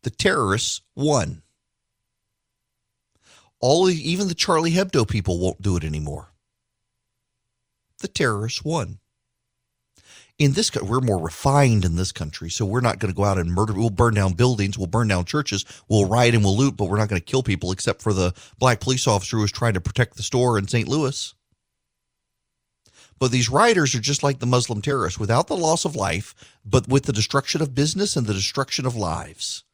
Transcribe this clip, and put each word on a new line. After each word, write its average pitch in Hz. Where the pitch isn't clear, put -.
The 120
terrorists 123
won. 135
All, 165
even 180
the 165
Charlie 165
Hebdo 170
people 92
won't 92
do 98
it 80
anymore. 76
The -
terrorists 113
won. 131
In 139
this 208
co-, -
we're 117
more 110
refined 117
in 85
this 90
country, 80
so 104
we're 104
not 117
gonna 98
go 92
out 98
and 85
murder. 104
We'll 110
burn 113
down 95
buildings, 104
we'll 95
burn 110
down 90
churches, 139
we'll 104
riot 117
and 104
we'll 98
loot, 135
but 107
we're 95
not 107
gonna 98
kill 131
people 92
except -
for 110
the 90
black 127
police 131
officer 104
who 107
was 101
trying 117
to 90
protect -
the 110
store 123
in 98
Saint 117
Louis. 139
But 123
these 120
rioters 165
are 123
just 139
like 139
the 120
Muslim 123
terrorists. 113
Without 113
the 302
loss 165
of 160
life, 95
but 113
with 135
the 139
destruction 135
of 139
business 156
and 123
the 104
destruction 123
of 120
lives. -